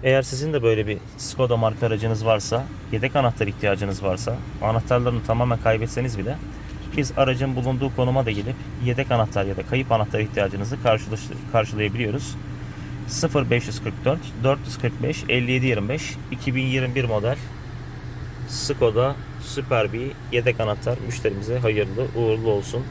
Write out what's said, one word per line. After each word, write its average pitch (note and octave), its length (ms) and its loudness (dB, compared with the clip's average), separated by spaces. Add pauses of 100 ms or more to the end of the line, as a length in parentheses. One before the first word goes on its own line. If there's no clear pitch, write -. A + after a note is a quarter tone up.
Eğer C3 180 6
sizin C3+ 320 -2
de C3+ 100 2
böyle A2 240 4
bir G#2 100 -2 (200)
Skoda A#2+ 400 0
marka A2 300 2
aracınız A2 380 0
varsa, A2+ 400 2 (260)
yedek A2+ 240 0
anahtar A#2 320 2
ihtiyacınız G2 560 0
varsa, G2 320 0 (260)
anahtarlarını A#2 640 2
tamamen A#2 360 2
kaybetseniz A#2 580 0
bile A2+ 200 -4 (600)
biz C#3 200 0
aracın C3 380 2
bulunduğu B2+ 400 0
konuma B2+ 300 2
da A2+ 60 0
gelip G#2 240 -2 (300)
yedek B2 260 0
anahtar G#2+ 340 2
ya G2 120 -2
da G2 80 -4
kayıp B2+ 260 0
anahtar G#2+ 280 2
ihtiyacınızı G2+ 640 0
karşılaş-, A2 680 0
karşılayabiliyoruz. G#2+ 840 0 (720)
Sıfır D3 420 2
beş A#2+ 180 2
yüz - 160 -6
kırk - 220 -4
dört, D3 140 2 (240)
dört C3+ 220 4
yüz - 120 -6
kırk - 260 -2
beş, - 260 -2
elli B2 220 2
yedi B2+ 140 2
yirmi G#2+ 240 2
beş, D3+ 260 -4 (160)
iki B2+ 240 -2
bin C3 100 0
yirmi B2+ 300 0
bir C3 80 2
model A2+ 340 0 (1120)
Skoda B2+ 680 2 (260)
Superb A#2 520 0 (380)
yedek A#2+ 280 2
anahtar A2 460 0
müşterimize A2 540 0
hayırlı G#2+ 560 2
uğurlu A2+ 340 2
olsun. G#2+ 420 0